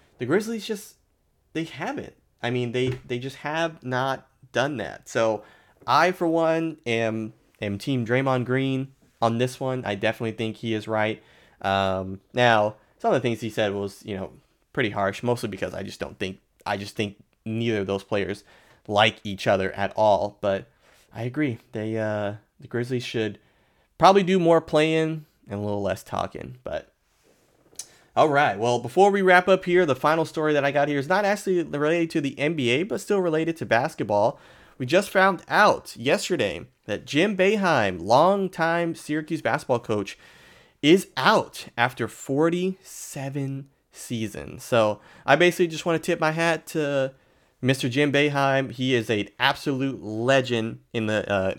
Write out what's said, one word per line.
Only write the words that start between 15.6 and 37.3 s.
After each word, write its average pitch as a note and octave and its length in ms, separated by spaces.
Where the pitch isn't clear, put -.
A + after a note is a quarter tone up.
I F#2+ 100
just G2 160
don't - 200
think, F#2+ 200
I G#2 120
just G2+ 180
think G#2 200
neither A2 360
of F#2+ 60
those G2 160
players G2+ 400
like G#2+ 360
each G2 240
other F#2+ 260
at G2+ 220
all. G2+ 460
But G2 260
I A2 100
agree. B2 360
They, A2 260
uh, G#2 360
the C3 80
Grizzlies B2 380
should A2 340
probably F#3+ 260
do F#3+ 140
more E3 240
playing D#3+ 640
and G2+ 100
a G#2 40
little G#2 180
less F#2+ 220
talking. - 600
But - 300
all C#3 120
right. C#3 320
Well, A#2+ 200
before F#3 320
we G3+ 100
wrap F3+ 260
up F#3 160
here, F3+ 220
the C3+ 100
final D#3 300
story D3+ 280
that C#3 120
I C#3+ 60
got C#3+ 180
here C#3+ 100
is C3+ 80
not F#3+ 160
actually G3 400
related D3+ 480
to D#3+ 100
the C#3 160
N D3+ 180
B B2+ 140
A, C#3 140
but A3+ 160
still G3+ 200
related E3 380
to A#2 80
basketball. A2+ 720
We B2+ 80
just F3+ 240
found F#3+ 380
out - 480
yesterday A#2 720
that G2+ 200
Jim F#3 320